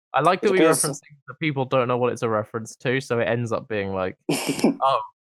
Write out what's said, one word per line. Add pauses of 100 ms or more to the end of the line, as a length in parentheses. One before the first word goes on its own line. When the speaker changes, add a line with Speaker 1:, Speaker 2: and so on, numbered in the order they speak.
(120)
Speaker 1:
I
like
that
Speaker 2:
It
Speaker 1:
we
Speaker 2:
appears
Speaker 1:
reference
things
that
people
don't
know
what
it's
a
reference
to,
so
it
ends
up
being
like,
Speaker 2:
<laughs>
Speaker 1:
"Oh, (340)